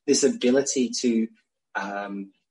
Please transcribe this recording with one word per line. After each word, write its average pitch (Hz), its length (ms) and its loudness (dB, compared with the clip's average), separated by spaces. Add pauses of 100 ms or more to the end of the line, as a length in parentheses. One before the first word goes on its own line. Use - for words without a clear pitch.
This 139 180 4
ability 123 680 2 (100)
to, 113 280 2 (460)
um, 98 580 -8 (180)